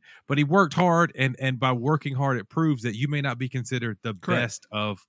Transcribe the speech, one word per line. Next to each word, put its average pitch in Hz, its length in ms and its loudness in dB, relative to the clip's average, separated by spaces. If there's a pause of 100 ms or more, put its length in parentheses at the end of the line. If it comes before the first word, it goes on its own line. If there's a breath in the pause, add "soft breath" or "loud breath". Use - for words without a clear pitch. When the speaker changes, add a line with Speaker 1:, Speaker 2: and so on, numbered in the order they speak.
(280 loud breath)
Speaker 1:
but 139 100 -2
he 147 60 4
worked 165 300 4
hard, 170 420 4
and, 131 240 0
and 131 180 -2
by 127 140 2
working 139 420 0
hard, 135 240 0
it - 100 -8
proves 151 340 0
that 110 140 -4
you 135 120 -2
may 147 140 -2
not 127 160 -4
be 127 100 -4
considered 120 540 -6
the 113 120 -6
Speaker 2:
Correct. 90 120 -16
Speaker 1:
best 120 440 -2
of 104 380 -6